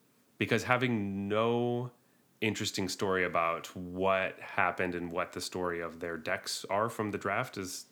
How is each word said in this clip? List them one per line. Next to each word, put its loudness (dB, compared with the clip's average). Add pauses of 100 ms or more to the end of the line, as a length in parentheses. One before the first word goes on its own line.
(380)
because 4
having 2
no 2 (500)
interesting 0
story 2
about 0 (100)
what 2
happened 0
and -4
what -2
the -8
story -2
of -8
their -4
decks -4
are 2
from -2
the -2
draft -2
is, -8